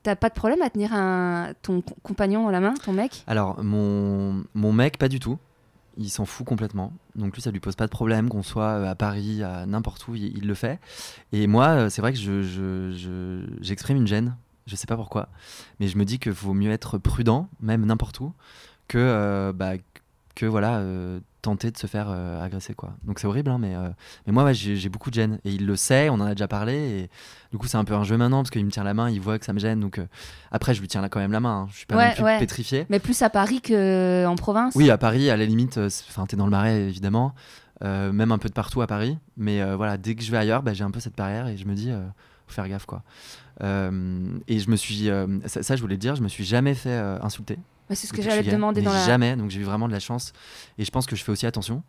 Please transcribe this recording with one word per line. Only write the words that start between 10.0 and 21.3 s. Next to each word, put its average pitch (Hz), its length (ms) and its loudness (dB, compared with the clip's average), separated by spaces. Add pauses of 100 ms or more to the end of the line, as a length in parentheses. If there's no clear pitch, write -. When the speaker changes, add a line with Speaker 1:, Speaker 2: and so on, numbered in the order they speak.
Speaker 2:
où, 117 80 -8
il, 101 200 -6
il 104 120 -4
le 101 80 0
fait. 123 240 -4 (520)
Et 104 140 2
moi, 117 220 6
euh, 131 240 4
c'est 104 100 -4
vrai 117 120 2
que 127 40 -4
je, 98 240 -2
je, 92 560 -4
je, 92 480 -8 (160)
j'exprime 101 360 -2
une 120 100 4
gêne. 117 280 0 (300)
Je 98 100 -10
sais - 120 -10
pas 113 100 -2
pourquoi. 107 320 -6 (500)
Mais 101 80 2
je 92 120 -2
me 101 40 6
dis 113 140 0
que 120 140 -2
vaut 98 240 -2
mieux 101 160 2
être 110 260 -4
prudent, 120 500 4 (140)
même 110 240 2
n'importe 110 360 0
où, 147 120 -6 (540)
que, 123 100 0
euh, 101 560 4
bah, 92 200 -2 (600)
que 113 140 -2
voilà, 110 300 2
euh, 92 420 -4 (240)